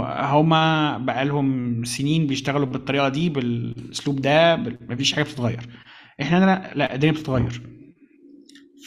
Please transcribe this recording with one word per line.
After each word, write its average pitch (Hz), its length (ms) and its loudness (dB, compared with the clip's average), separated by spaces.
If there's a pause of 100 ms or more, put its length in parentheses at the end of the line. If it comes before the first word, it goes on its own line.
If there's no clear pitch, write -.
هما 151 960 2
بقالهم 127 840 -2
سنين 143 420 0
بيشتغلوا 139 400 -2
بالطريقة 135 420 0
دي، 160 200 0
بالأسلوب 123 920 -4
ده، 160 360 4
بال-، 120 360 -8
مفيش 135 200 -2
حاجة 151 120 0
بتتغير. 120 440 -4 (540)
إحنا 170 240 2
لا، 190 280 0
لا، 139 200 0
الدنيا 151 180 4
بتتغير. 123 500 -2 (1200)